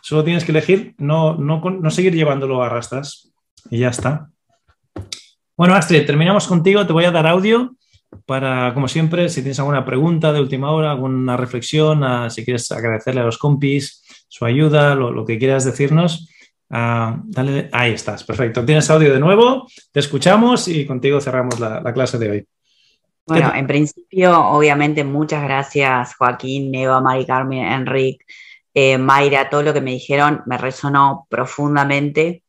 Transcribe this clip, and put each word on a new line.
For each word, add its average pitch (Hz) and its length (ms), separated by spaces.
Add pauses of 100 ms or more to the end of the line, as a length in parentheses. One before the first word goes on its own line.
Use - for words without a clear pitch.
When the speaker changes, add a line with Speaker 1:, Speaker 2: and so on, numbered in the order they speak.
Speaker 1:
Solo 151 240
tienes 170 180
que 170 80
elegir 180 460
no, 156 380
no, 156 260
con-, 185 200
no 160 80
seguir 185 240
llevándolo 135 480
a 120 60
rastras. 123 640 (380)
Y 117 100
ya 123 100
está. 143 380 (1300)
Bueno, 180 200
Astrid, 160 300
terminamos 170 420
contigo. 190 380
Te 170 60
voy 165 140
a 180 60
dar 165 160
audio 220 480 (500)
para, 131 480
como 131 160
siempre, 165 400
si 170 120
tienes 135 180
alguna 139 260
pregunta 156 480
de 147 80
última 135 300
hora, 156 200
alguna 127 460
reflexión, 143 680
ah, 120 260
si 117 140
quieres 120 280
agradecerle 117 500
a 120 40
los 113 120
compis 143 680 (240)
su - 180
ayuda, 143 500
lo, 127 160
lo 117 140
que 113 120
quieras 131 280
decirnos. 156 640 (400)
Ah, 117 560
dale, 139 480
ahí 120 180
estás, 104 320
perfecto. 117 420
Tienes 151 240
audio 156 240
de 131 60
nuevo, 226 480 (240)
te - 80
escuchamos 196 720
y 156 160
contigo 139 340
cerramos 127 400
la, 110 220
la 120 120
clase 123 240
de 110 140
hoy. 104 160 (800)
Speaker 2:
Bueno, 160 200
Speaker 1:
¿Qué - 40
tal? - 80
Speaker 2:
en 135 80
principio, 165 720
obviamente, 147 640
muchas 147 400
gracias, 135 720
Joaquín, 131 580
Eva, 131 280
Mari 131 240
Carmen, 131 380
Enric, 131 640 (480)
eh, 135 240
Mayra, 135 520
todo 147 140
lo 151 100
que 143 80
me 131 100
dijeron 143 560
me 123 100
resonó 139 720
profundamente. 147 1200